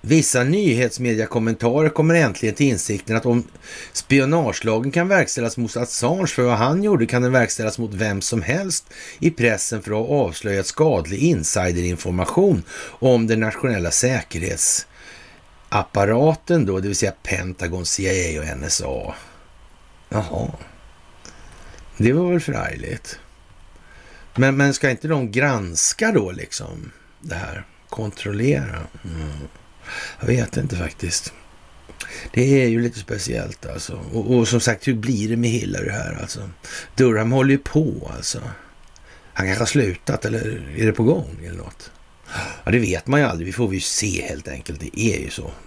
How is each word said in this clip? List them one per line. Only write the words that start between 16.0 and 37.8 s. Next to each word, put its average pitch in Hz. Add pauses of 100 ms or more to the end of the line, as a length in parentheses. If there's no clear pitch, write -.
då, 95
det 98
vill 101
säga 98 (100)
Pentagon, 90
C -
I 90
A -
och 76
N 71
S -
A. 67 (960)
Jaha. 104 (1500)
Det 113
var 175
väl 175
förargligt. - (1160)
Men, 135
men 139
ska 139
inte 127
de 131
granska 127
då 101
liksom - (280)
det 156
här? - (220)
Kontrollera? 104 (180)
Mm. 80 (880)
Jag 113
vet 117
inte -
faktiskt. - (1000)
Det 135
är 120
ju 117
lite 117
speciellt -
alltså. - (120)
Och, 113
och 117
som 117
sagt, 113
hur 127
blir 110
det 117
med 120
Hillary 101
här -
alltså? - (440)
Durham 117
håller 135
ju 139
på -